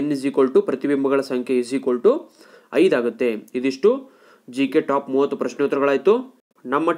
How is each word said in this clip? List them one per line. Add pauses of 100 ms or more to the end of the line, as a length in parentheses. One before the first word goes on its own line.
N
is
equal
to
ಪ್ರತಿಬಿಂಬಗಳ (100)
ಸಂಖ್ಯೆ
is
equal
to (680)
ಐದು
ಆಗುತ್ತೆ. (300)
ಇದಿಷ್ಟು (580)
ಜಿ
ಕೆ
ಟಾಪ್
ಮೂವತ್ತು
ಪ್ರಶ್ನೋತ್ತರಗಳಾಯ್ತು. (500)
ನಮ್ಮ